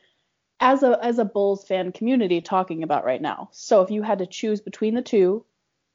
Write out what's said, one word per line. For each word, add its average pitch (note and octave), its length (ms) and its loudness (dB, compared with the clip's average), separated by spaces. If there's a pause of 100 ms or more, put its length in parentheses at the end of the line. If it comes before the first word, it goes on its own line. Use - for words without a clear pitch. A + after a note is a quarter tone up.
(600)
as C4+ 240 4
a, A#3+ 200 4
as A#3+ 160 -2
a A3 60 2
Bulls G3 380 0
fan F#3 280 -4
community, A3 500 0
talking F#3 400 -2
about D3+ 240 -2
right B2+ 160 -2
now. D3+ 300 -8
So - 300 2
if F#3+ 100 0
you G#3+ 100 -4
had G#3 180 -2
to F#3 60 -6
choose G#3+ 360 -4
between G#3+ 340 -4
the B3 80 -2
two, G3 420 2 (500)